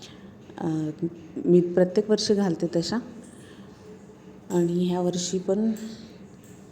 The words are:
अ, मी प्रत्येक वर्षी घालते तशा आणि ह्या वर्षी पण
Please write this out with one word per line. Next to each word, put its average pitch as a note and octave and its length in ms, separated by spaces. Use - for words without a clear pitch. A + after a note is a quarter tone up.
अ, D#3 320
मी F3 160
प्रत्येक F3+ 480
वर्षी G#3+ 240
घालते F#3+ 420
तशा E3+ 220
आणि F3 380
ह्या F3+ 140
वर्षी F3+ 380
पण G#3+ 320